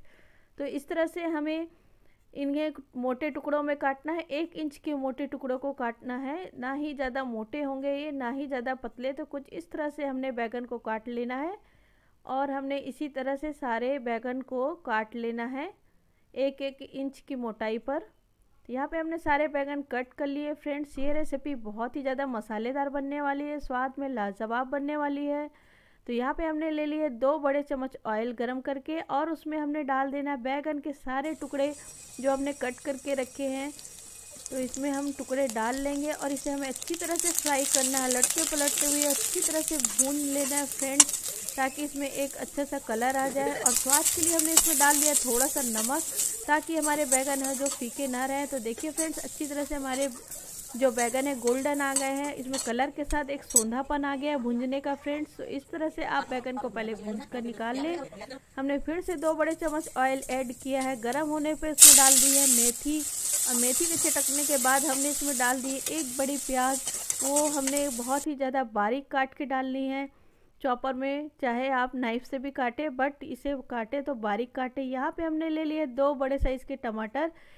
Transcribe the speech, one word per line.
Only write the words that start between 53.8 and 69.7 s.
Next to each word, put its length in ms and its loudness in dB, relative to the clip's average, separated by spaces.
आ 100 0
गया 160 -2
है 80 2
भूनने 420 0
का 140 -2
फ्रेंड्स। 420 -4
तो 80 -10
इस 260 -6
तरह 180 -2
से 160 -6
आप 240 0
बैगन 280 -4
को 120 -4
पहले 260 -4
भून 220 -6
कर 100 -6
निकाल 380 -4
लें। 180 -2
हमने 240 2
फिर 220 -2
से 160 -2
दो 160 4
बड़े 220 2
चम्मच 420 -2
ऑयल 240 2
ऐड 220 -2
किया 280 -2
है, 200 0
गर्म 260 0
होने 280 0
पे 140 -2
इसमें 280 12
डाल 160 12
दी 180 8
है 160 4
मेथी 520 4
और 640 0
मेथी 240 2
के 140 0
चटकने 460 2
के 180 2
बाद 200 6
हमने 260 2
इसमें 280 0
डाल 240 4
दी 140 -2
एक 420 -4
बड़ी 220 2
प्याज। 420 2
वो 260 4
हमने 380 2
बहुत 300 0
ही 80 -4
ज़्यादा 280 0
बारीक 380 0
काट 220 0
के 140 -6
डालनी 400 -2